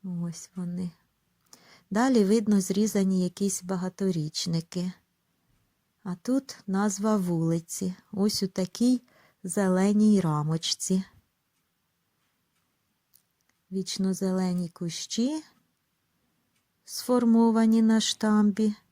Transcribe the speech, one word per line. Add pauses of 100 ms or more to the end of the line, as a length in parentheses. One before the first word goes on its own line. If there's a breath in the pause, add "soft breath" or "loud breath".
Ось
вони. (960 soft breath)
Далі
видно
зрізані
якісь
багаторічники. (1120)
А
тут (100)
назва
вулиці. (160)
Ось
у
такій (420 soft breath)
зеленій
рамочці. (2750)
Вічнозелені
кущі (1400)
сформовані
на
штамбі. (180)